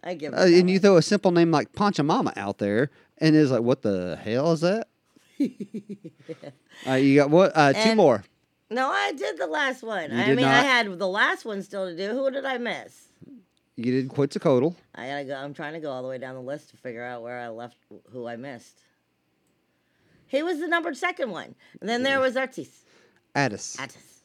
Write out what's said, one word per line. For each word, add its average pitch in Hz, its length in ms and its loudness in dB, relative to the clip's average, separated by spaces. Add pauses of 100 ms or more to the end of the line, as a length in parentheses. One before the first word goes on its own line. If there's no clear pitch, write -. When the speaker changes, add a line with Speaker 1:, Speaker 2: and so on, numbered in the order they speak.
Speaker 1:
I 180 100 -8
give 147 200 -10
it - 40 -2
Speaker 2:
Uh, 185 80 4
Speaker 1:
that 170 80 8
Speaker 2:
and 180 160 8
you 190 80 4
Speaker 1:
one. 170 40 2
Speaker 2:
throw 196 160 6
a 156 40 8
simple 196 300 2
name 170 200 4
like 139 220 0
Pachamama 180 640 0
out 101 220 -6
there, 107 320 0 (260)
and 156 180 4
it's 147 160 4
like, 117 100 0
"What 123 200 0
the 90 420 -2
hell 135 300 0
is 156 80 -2
that?" 196 260 -2 (500)
Speaker 1:
<laughs> 285 120 -2 (1400)
Speaker 2:
Uh, 131 60 0
you 135 220 4
got 143 140 6
what? 170 260 6
Uh, 143 180 8
two 202 60 0
Speaker 1:
And 220 180 4
Speaker 2:
more. 127 260 4 (460)
Speaker 1:
No, 262 200 -2
I 392 240 -2
did 359 240 -8
the - 100 -6
last 285 360 -4
one. 185 280 -6
Speaker 2:
You - 80 -2
Speaker 1:
I 196 60 0
Speaker 2:
did 240 120 4
Speaker 1:
mean, - 80 2
I - 160 4
Speaker 2:
not. 285 40 2
Speaker 1:
had 226 340 0
the 196 80 -2
last 240 380 -2
one 202 160 -8
still 190 260 -8
to 170 80 -10
do. 196 160 -6
Who 269 200 -2
did 269 140 -8
I 262 120 -4
miss? 175 500 -10 (680)
Speaker 2:
You 120 160 -4
did 131 180 -2
Quetzalcoatl. 143 680 0 (200)
Speaker 1:
I 120 120 -14
gotta 143 180 -8
go. 139 100 -8
I'm 143 180 -12
trying 151 200 -12
to 165 60 -12
go 151 120 -10
all 127 100 -8
the 131 80 -10
way 131 80 -10
down 131 180 -12
the 127 60 -14
list 143 300 -12
to - 60 -20
figure 120 260 -12
out 123 180 -12
where 123 180 -12
I 117 100 -10
left, 117 280 -14 (340)
who 120 160 -12
I 117 100 -10
missed. 127 440 -16 (1500)
He 277 160 0
was 330 160 -4
the 330 80 -6
number 339 260 -2
second 339 380 -6
one. 147 240 -12 (240)
And 202 100 -10
then 240 140 -2
there 269 160 0
was 254 160 0
Artis. 262 480 -8 (520)
Speaker 2:
Attis. 131 440 -4
Speaker 1:
Attis. - 460 -18